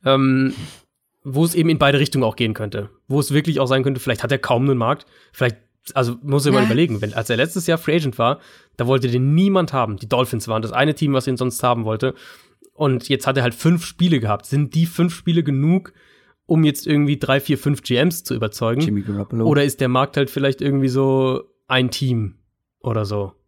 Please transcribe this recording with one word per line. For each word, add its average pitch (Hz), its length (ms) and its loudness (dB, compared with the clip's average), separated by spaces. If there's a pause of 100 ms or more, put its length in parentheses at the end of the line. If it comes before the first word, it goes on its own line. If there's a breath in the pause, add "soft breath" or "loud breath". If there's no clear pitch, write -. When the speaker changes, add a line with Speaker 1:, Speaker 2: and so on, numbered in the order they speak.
Speaker 1:
Ähm, 135 500 2 (720 loud breath)
wo 139 160 0
es 170 120 0
eben 165 160 2
in 156 80 2
beide 143 200 4
Richtungen 139 240 0
auch 110 140 -2
gehen 113 160 0
könnte. 107 380 -8 (180)
Wo 135 100 0
es 143 140 -2
wirklich 147 260 0
auch 135 80 2
sein 131 160 2
könnte, 131 160 0
vielleicht 120 240 -4
hat 120 80 -2
er 139 80 2
kaum 131 300 0
einen 135 80 2
Markt. 120 300 -2 (260 soft breath)
Vielleicht, 120 240 -2 (380)
also 120 280 0
muss 139 220 0
ich 143 80 4
mal 131 60 4
Speaker 2:
Ja. - 80 4
Speaker 1:
überlegen, 120 340 2
wenn, 107 140 -6
als 113 160 -4
er 113 80 0
letztes 165 280 -2
Jahr 165 120 2
Free 151 180 0
Agent 147 220 -2
war, 120 220 0 (360 loud breath)
da 120 100 -2
wollte 131 220 2
den 127 260 2
niemand 185 380 2
haben. 113 240 -2
Die 107 120 -14
Dolphins 120 400 -2
waren 110 120 -2
das 110 120 -8
eine 143 220 2
Team, 143 200 0
was 131 120 0
ihn 127 120 -2
sonst 127 240 -4
haben 117 240 0
wollte. 113 280 -2 (600 loud breath)
Und 131 340 0
jetzt - 180 0
hat 135 120 0
er 131 40 0
halt 120 120 0
fünf 170 320 2
Spiele 165 340 0
gehabt. 107 240 -2
Sind 143 300 -2
die 165 100 2
fünf 170 300 -2
Spiele 170 280 0
genug, 147 520 0 (500 soft breath)
um 160 180 2
jetzt 147 240 0
irgendwie 147 320 2
drei, 135 220 0
vier, 139 160 -2
fünf 147 260 -2
G 123 140 -2
Ms 165 280 0
zu 131 100 -6
überzeugen? 117 480 -2
Speaker 2:
Jimmy 104 180 0
Garoppolo. 101 460 -4
Speaker 1:
Oder 143 180 4
ist - 160 -2
der 131 80 0
Markt 131 300 0
halt 139 100 0
vielleicht 139 320 -2
irgendwie 139 280 0
so 131 540 0 (260)
ein 127 220 0
Team 117 440 -2 (460)
oder 110 260 -2
so? 101 260 -4 (160)